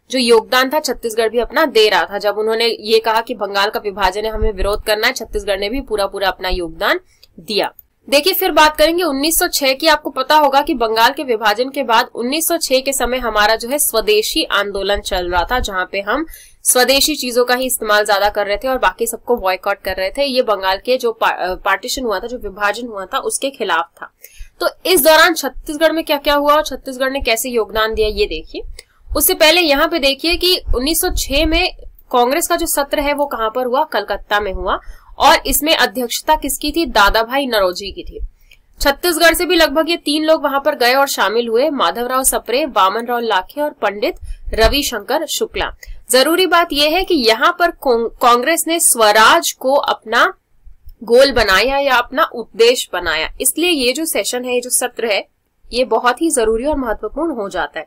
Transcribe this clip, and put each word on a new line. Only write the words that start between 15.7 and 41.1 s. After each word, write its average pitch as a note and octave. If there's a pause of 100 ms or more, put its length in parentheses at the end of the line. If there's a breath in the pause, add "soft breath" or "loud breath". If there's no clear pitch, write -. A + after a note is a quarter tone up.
पे G3
हम B3+ (380 loud breath)
स्वदेशी C#4
चीजों B3
का B3
ही C4
इस्तेमाल G#3+
ज्यादा G3+
कर G#3
रहे G3+
थे C4
और C4
बाकी A3
सबको B3
boycott F#3
कर F#3+
रहे F#3+
थे। C#4
ये B3+
बंगाल G3
के B3+
जो A#3+
पा-, F#3
अ, F#3
partition G3+
हुआ G3+
था, A#3
जो A#3+
विभाजन G#3
हुआ G3
था, C4
उसके B3+
खिलाफ F3 (120)
था। - (480 loud breath)
तो - (180)
इस F4
दौरान D#4+
छत्तीसगढ़ D#4
में D#4+
क्या D4+
क्या C#4+
हुआ D4
और D4+
छत्तीसगढ़ C4
ने C#4
कैसे A#3+
योगदान A3
दिया, G#3+
ये G#3
देखिए। E3+ (540 loud breath)
उससे D4+
पहले E4
यहाँ D#4
पे E4
देखिए C#4
कि F4+ (140)
उन्नीस D4
सौ F4+
छह C#4+
में E4+ (400)
कांग्रेस B3+
का E4+
जो E4+
सत्र D4
है C#4+
वो C#4+
कहाँ A3+
पर B3+
हुआ? C4
कलकत्ता G#3
में G3+
हुआ। F#3 (380 soft breath)
और D4 (100)
इसमें C#4+
अध्यक्षता B3
किसकी D4
थी? E4
दादा A3
भाई C4
नरोजी G3
की F3
थी। - (600 soft breath)
छत्तीसगढ़ D#4+
से F4
भी F4+
लगभग D#4
ये E4+
तीन D4+
लोग D#4
वहां C#4
पर D4
गए B3
और C#4
शामिल A#3